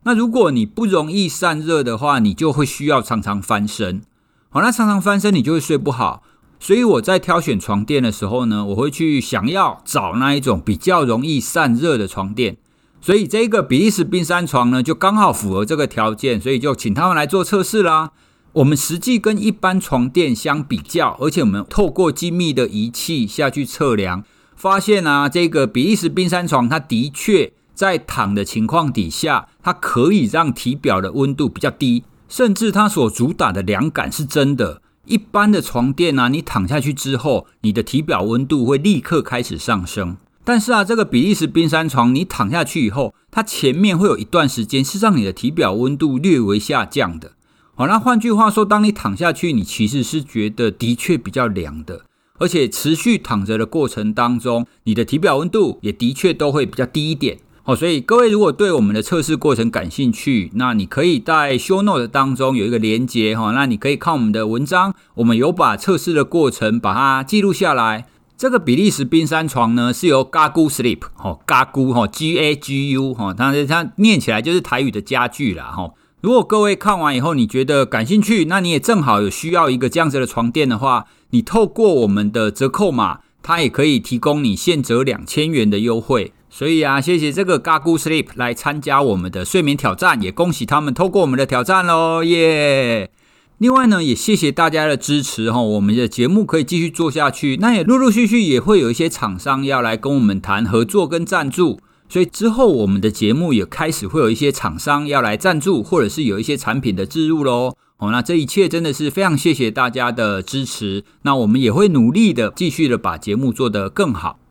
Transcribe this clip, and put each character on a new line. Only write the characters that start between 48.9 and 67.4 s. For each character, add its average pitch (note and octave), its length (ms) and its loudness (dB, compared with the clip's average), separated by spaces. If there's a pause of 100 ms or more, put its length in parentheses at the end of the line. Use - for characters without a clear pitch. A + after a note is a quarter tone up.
躺 G2 260 -6
下 E3+ 160 0
去， - 180 -2
你 A2+ 120 0
其 A2 240 -2
实 B2+ 160 -2
是 D3+ 180 -4
觉 A2 260 -4
得 A2 220 -2
的 A2+ 240 -2
确 D#3+ 240 -2
比 G#2+ 140 -8
较 B2+ 160 0
凉 D#2 360 -6
的， E2+ 200 -14 (340)
而 F3 100 0
且 D3 220 2
持 - 240 -2
续 G#3+ 240 2
躺 G#2 260 -4
着 A2 140 -2
的 A2 80 0
过 C3+ 240 -2
程 G#2+ 240 -4
当 A#2+ 260 0
中， A#2 280 -2 (160)
你 A2 100 0
的 A2+ 100 0
体 - 140 -2
表 D#3 200 2
温 E3 120 -2
度 G3 320 0
也 G#2 100 -4
的 A#2+ 220 -2
确 F3 180 0
都 D3 200 0
会 C3+ 160 0
比 - 60 -12
较 B2+ 120 -2
低 D3+ 240 -4
一 D#3 60 -2
点。 C3+ 240 -4 (240)
好， C3 120 0
所 D#3 120 -2
以 D#3+ 120 0
各 G#3+ 180 2
位 A#3+ 120 6
如 G#3 80 2
果 G3 140 4
对 G3 200 0
我 D3+ 80 2
们 G2+ 140 2
的 A2 80 -2
测 D#3+ 220 -2
试 D#3 120 0
过 C#3 200 2
程 A#2 160 0
感 F2+ 180 -6
兴 B2 240 0
趣， G#2 400 -2
那 B2 220 -2
你 G2 100 0
可 C3+ 180 -4
以 E3+ 160 2
在 C#3+ 380 0
show F#3+ 240 0
note D#3+ 260 0
当 C3+ 280 0
中 C3 200 0
有 G#2+ 80 0
一 G#2+ 60 0
个 A#2+ 80 0
连 A2 300 0
结， A2 280 0
哈， A2 180 -2
那 C#3 120 0
你 A#2+ 100 0
可 C#3 140 -4
以 C#3+ 80 0
看 E3+ 160 -2
我 C#3+ 60 0
们 A2 120 2
的 A2 140 0
文 A#2 180 -2
章， F#3 300 0 (220)
我 A#2 80 0
们 A#2 120 4
有 C3+ 160 2
把 C3 240 2
测 F3 220 0
试 F3 160 -2
的 D3 100 2
过 D3 280 2
程 A2+ 280 -2
把 G#2 140 -2
它 C3+ 300 0
记 G3+ 180 2